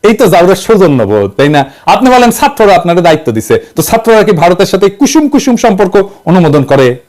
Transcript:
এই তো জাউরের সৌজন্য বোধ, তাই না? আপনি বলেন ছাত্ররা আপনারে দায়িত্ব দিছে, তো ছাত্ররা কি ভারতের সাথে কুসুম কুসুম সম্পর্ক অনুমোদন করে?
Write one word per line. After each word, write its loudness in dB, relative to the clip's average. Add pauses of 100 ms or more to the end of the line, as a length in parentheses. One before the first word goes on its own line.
এই 2
তো 2
জাউরের 2
সৌজন্য 2 (120)
বোধ, 0
তাই 0
না? 0 (320)
আপনি -2
বলেন 2
ছাত্ররা 0
আপনারে -2
দায়িত্ব 0 (100)
দিছে, -2 (200)
তো -4
ছাত্ররা 0
কি 0
ভারতের 0
সাথে 0 (120)
কুসুম 0 (100)
কুসুম 0 (100)
সম্পর্ক 0 (340)
অনুমোদন 2
করে? 2 (220)